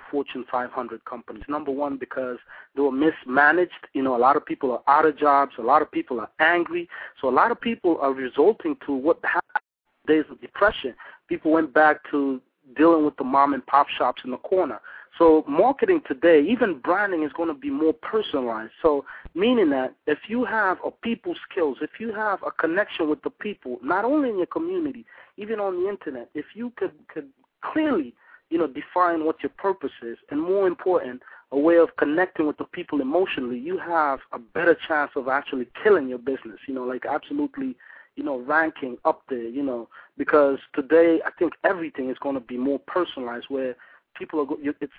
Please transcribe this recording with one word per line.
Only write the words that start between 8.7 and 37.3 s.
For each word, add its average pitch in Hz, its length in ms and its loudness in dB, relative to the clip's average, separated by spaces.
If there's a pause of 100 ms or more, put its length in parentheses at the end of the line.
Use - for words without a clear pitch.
to 143 80 -4
what 139 300 0
happened - 180 -2 (680)
days 156 220 2
of 139 100 -20
depression. 135 540 -2 (340)
People 165 240 -2
went 160 220 2
back 151 380 4
to 139 280 -2 (380)
dealing 160 260 6
with 147 140 0
the - 60 -4
mom 139 300 4
and 127 120 -6
pop 143 240 4
shops - 340 -2
in 127 80 -8
the 123 60 -6
corner. 156 420 -2 (380)
So 156 300 6
marketing 185 580 2
today, 156 360 6
even 202 380 0
branding, 175 440 0
is 147 80 -4
gonna 165 220 -4
be 139 160 -8
more 156 240 2
personalized. 120 880 -6
So 147 240 2 (280)
meaning 208 360 2
that 131 240 -2 (140)
if 151 200 -2
you 233 160 -4
have 208 420 0
a 143 60 -4
people 202 440 -6 (140)
skills, 151 320 -2
if 151 180 -8
you 220 140 -8
have 208 300 -4
a - 80 -8
connection 170 580 -2
with 147 120 -2
the - 80 -8
people, 135 520 -10
not 175 220 -2
only 269 260 0
in 208 80 -4
your 175 100 0
community, 269 580 -6 (320)
even 208 240 -8
on 190 200 -4
the 190 80 -2
internet, 143 440 -10
if 147 200 -10
you 233 220 -10
could, 175 160 -4 (160)
could 160 220 -14 (320)
clearly, 294 520 -2 (360)
you 170 80 -2
know, 165 100 0
define 165 560 -2
what 160 180 -2
your 139 100 -6
purpose 185 500 -4
is, 117 160 -12 (140)
and 147 100 -2
more 190 260 2
important, 160 540 -2 (320)
a 135 40 0
way 165 200 6
of 165 200 6
connecting 156 480 -2
with 147 120 -4
the 143 80 -10
people 165 340 -6
emotionally, 135 580 -2
you 160 200 -6
have 151 420 -2 (140)
a 123 60 -12
better 156 460 0
chance 147 300 -2
of 131 140 -4
actually 131 380 -4 (140)
killing 170 280 4
your 127 80 -6
business, 120 500 -8
you 135 60 -8
know, 127 100 -6
like, 127 220 -6
absolutely, 277 680 -6 (440)